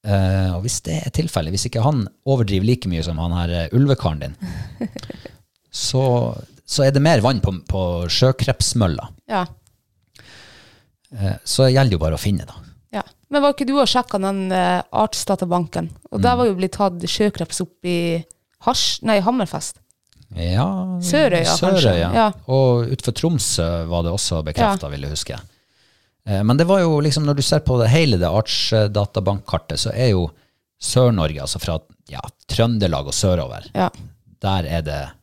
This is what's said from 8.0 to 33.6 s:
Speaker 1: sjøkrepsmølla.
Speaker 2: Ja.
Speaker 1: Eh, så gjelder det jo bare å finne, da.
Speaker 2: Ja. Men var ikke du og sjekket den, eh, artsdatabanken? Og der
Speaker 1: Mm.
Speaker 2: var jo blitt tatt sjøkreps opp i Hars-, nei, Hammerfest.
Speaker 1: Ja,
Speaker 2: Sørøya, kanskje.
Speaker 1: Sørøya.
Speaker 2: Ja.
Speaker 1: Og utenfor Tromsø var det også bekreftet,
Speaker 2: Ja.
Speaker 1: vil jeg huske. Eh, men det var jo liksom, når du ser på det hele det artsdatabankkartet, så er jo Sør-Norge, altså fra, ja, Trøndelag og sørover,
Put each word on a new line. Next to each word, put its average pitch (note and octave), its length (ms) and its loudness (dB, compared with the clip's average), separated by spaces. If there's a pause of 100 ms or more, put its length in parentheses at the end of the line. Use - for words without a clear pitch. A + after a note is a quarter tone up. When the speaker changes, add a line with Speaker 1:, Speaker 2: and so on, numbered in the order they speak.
Speaker 1:
sjøkrepsmølla. A2+ 1040 0 (180)
Speaker 2:
Ja. F#3+ 180 -2 (1700)
Speaker 1:
Eh, G2 300 -2
så - 260 2
gjelder B2+ 240 4
det E2+ 40 0
jo D2+ 60 -2
bare D#2 140 0
å - 40 -6
finne, G#2 280 0
da. - 80 -18 (360)
Speaker 2:
Ja. G#3+ 100 -6 (260)
Men C#4+ 160 2
var C#4+ 100 2
ikke C#4 140 -2
du C4+ 80 0
og C4+ 120 4
sjekket A3 340 0
den, G3 200 -2 (100)
eh, F3+ 280 0 (100)
artsdatabanken? F3 960 -2 (220)
Og G3 100 -2
der B3 140 4
Speaker 1:
Mm. - 20 -2
Speaker 2:
var B3 80 2
jo G3+ 100 2
blitt F#3 180 -4
tatt F#3 280 -2
sjøkreps F#3 600 -2
opp - 240 -10
i E3+ 380 -2 (400)
Hars-, - 400 0
nei, A3 160 4
Hammerfest. G#3+ 600 -2 (560)
Speaker 1:
Ja, F2+ 300 0 (340)
Speaker 2:
Sørøya, F3+ 460 2
kanskje. F3 360 2
Speaker 1:
Sørøya. F2+ 320 2
Speaker 2:
Ja. A3 180 4 (160)
Speaker 1:
Og B2+ 420 4
utenfor B2 240 -4
Tromsø E2+ 720 0
var E2+ 160 0
det E2+ 80 0
også E2+ 320 -2
bekreftet, F2 380 0
Speaker 2:
Ja. D2 80 -10
Speaker 1:
vil C#2+ 120 -8
jeg D2 100 -8
huske. - 280 -8 (840)
Eh, G2+ 180 0
men C#3+ 140 4
det E3 80 4
var F#3+ 140 4
jo D#3+ 220 2
liksom, D3+ 240 0
når D3 100 2
du C#3+ 80 0
ser - 160 2
på B2+ 200 2
det A2 100 4
hele C#3 280 4
det F2 100 2
artsdatabankkartet, G2+ 1500 -2
så A2+ 160 -4
er B2+ 180 0
jo F2 200 0 (500)
Sør-Norge, F#2 600 2
altså D2 200 -8
fra, D#2+ 180 -4 (300)
ja, C2+ 100 -12 (280)
Trøndelag G2+ 580 0
og C#2 80 -8
sørover, E2+ 640 -2